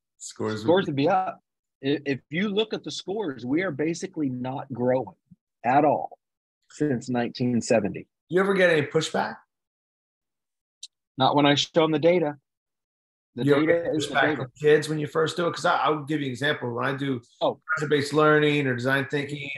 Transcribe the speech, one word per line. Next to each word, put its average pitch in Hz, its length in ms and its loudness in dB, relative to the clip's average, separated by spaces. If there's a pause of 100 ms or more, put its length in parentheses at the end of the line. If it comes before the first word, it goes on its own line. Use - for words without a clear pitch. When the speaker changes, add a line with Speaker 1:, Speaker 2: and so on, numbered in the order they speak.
(180)
Speaker 1:
Scores 107 360 -8
would 107 80 -6
Speaker 2:
scores 170 240 2
Speaker 1:
be 175 60 -4
Speaker 2:
would 139 40 -6
be 143 140 2
up. 185 320 -2 (420)
I-, 143 220 -2
if 139 140 -4 (100)
you 185 200 -2
look 214 240 -2
at 190 100 -8
the 151 80 -12
scores, 160 540 -8
we 147 180 0
are 185 80 -4
basically 156 580 -4
not 127 420 -6
growing 123 440 -2 (500)
at 131 200 4
all 110 320 0 (540)
since 135 380 -2
nineteen 120 520 0
seventy. 98 460 0 (220)
Speaker 1:
You 175 100 2
ever 196 140 2
get 185 160 4
any 151 180 2
pushback? - 500 -2 (1800)
Speaker 2:
Not 135 180 2
when 147 100 4
I 143 100 6
show - 140 -2 (120)
them 160 100 2
the 151 80 0
data. 160 380 2 (1000)
The 123 100 -4
Speaker 1:
You 143 100 6
ever 151 100 4
Speaker 2:
data 170 240 4
Speaker 1:
get 143 60 -2
Speaker 2:
is 143 120 -2
the 139 80 -6
Speaker 1:
pushback 139 60 4
Speaker 2:
data. 147 220 0
Speaker 1:
from 131 160 -10
kids 147 300 4
when 156 100 -2
you 147 80 -4
first 160 300 -2
do 170 100 0
it? 165 60 -2
'Cause - 120 -4
I, 175 120 2
I'll 147 260 0
give 143 180 -4
you 139 60 -4
an 127 40 -4
example. 127 420 -4
When 123 120 -4
I 139 100 -2
do 135 260 -4 (200)
Speaker 2:
Oh. 135 180 -2 (180)
Speaker 1:
project-based 143 360 0
learning 151 540 4
or 127 80 0
design 131 360 0
thinking 143 460 -6